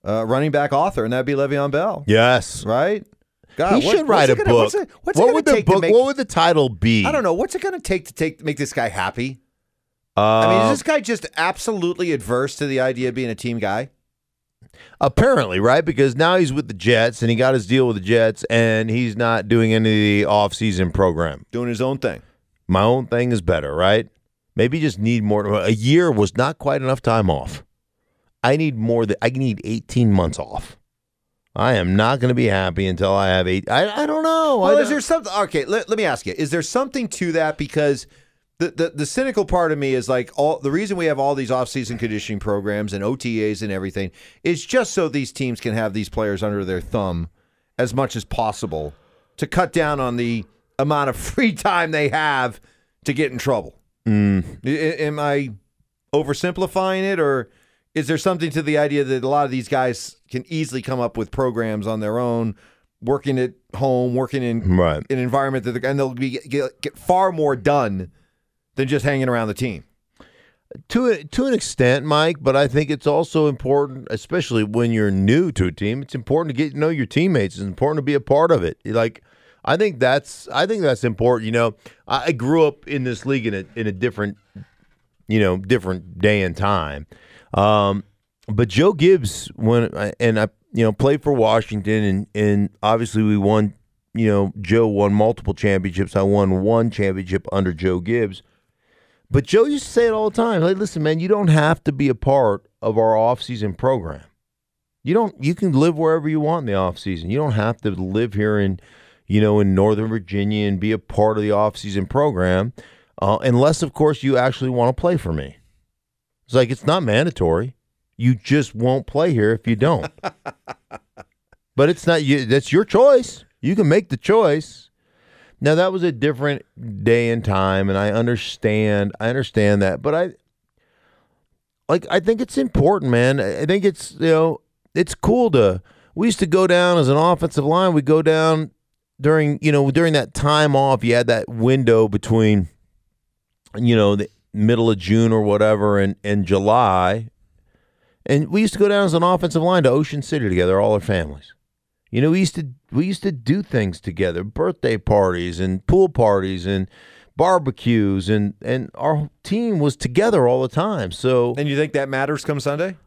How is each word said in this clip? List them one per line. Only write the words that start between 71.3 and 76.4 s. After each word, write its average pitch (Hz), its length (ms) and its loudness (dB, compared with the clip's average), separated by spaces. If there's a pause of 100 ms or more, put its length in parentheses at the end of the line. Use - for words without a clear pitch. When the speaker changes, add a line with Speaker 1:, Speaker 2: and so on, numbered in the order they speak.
Speaker 2:
an 269 80 0
extent, 135 520 0
Mike, 151 340 2
but 135 160 0
I 143 140 2
think 139 200 -2
it's 147 160 -6
also 151 420 0
important, 135 640 -2
especially 120 540 -2
when 117 300 0
you're 107 180 2
new 113 400 2
to 95 140 0
a 90 80 -2
team, 107 280 -6
it's 131 140 -14
important 143 400 -2